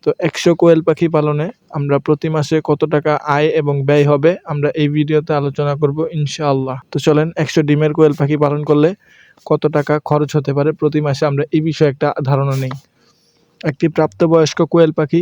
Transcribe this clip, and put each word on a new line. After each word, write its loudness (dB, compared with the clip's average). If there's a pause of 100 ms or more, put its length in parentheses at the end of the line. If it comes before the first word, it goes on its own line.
তো 0 (180)
একশো 0 (100)
কোয়েল 6
পাখি 0
পালনে 0 (300)
আমরা 0
প্রতি 0
মাসে -2 (140)
কত 0 (120)
টাকা 0 (220)
আয় 2 (140)
এবং -2 (120)
ব্যয় 4
হবে, 4 (200)
আমরা -2 (120)
এই 0
ভিডিওতে 0
আলোচনা -4
করব -2 (200)
ইনশাআল্লাহ। -4 (120)
তো -6
চলেন, 4 (160)
একশো 0
ডিমের 2
কোয়েল 6
পাখি 0
পালন 0
করলে 4 (560)
কত -2 (120)
টাকা 0 (160)
খরচ 0
হতে -2
পারে 0 (100)
প্রতি 0
মাসে, -2
আমরা -2 (120)
এই 2
বিষয়ে 0
একটা -2 (220)
ধারণা 0
নেই। -6 (880)
একটি -4 (100)
প্রাপ্তবয়স্ক 2 (140)
কোয়েল 4
পাখি 0